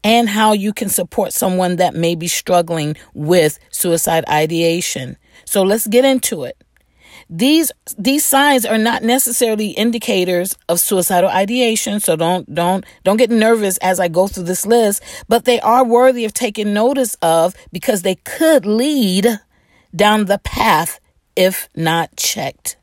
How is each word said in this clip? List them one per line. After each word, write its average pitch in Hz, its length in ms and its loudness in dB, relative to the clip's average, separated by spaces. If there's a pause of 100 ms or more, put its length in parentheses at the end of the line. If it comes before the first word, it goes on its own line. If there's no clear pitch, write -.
and 233 240 4
how 214 240 2
you 208 220 0
can 196 160 -6
support - 440 -4
someone 180 440 -2
that 170 180 0
may 170 200 0
be 170 120 -8
struggling 165 680 -2 (160)
with 151 440 2 (120)
suicide 165 580 -2
ideation. 165 880 -2 (280)
So 196 180 0
let's 214 240 0
get 233 160 4
into 247 400 0
it. 123 140 -14 (760)
These, 277 380 2 (260)
these 269 280 0
signs 277 400 2
are 220 120 -2
not 220 260 -2
necessarily 233 640 0
indicators 190 840 -2 (140)
of 170 140 0
suicidal 185 480 2
ideation, 214 720 -2
so 160 160 0
don't, 170 360 -2
don't, 175 300 -2 (220)
don't 190 100 4
get 226 160 2
nervous 220 460 2
as 185 240 0
I 175 80 0
go 175 180 2
through 190 160 -8
this 180 220 -4
list, 214 360 2 (280)
but 240 160 0
they 240 160 2
are 247 240 4
worthy 240 400 4
of 214 80 -6
taking 208 400 -4
notice 247 480 0
of 165 340 2 (160)
because 180 300 -2
they 185 140 -2
could 311 500 0
lead 220 720 0 (560)
down 208 300 2
the 196 140 0
path - 600 -2 (380)
if 185 360 0
not 165 440 -2
checked. - 640 -8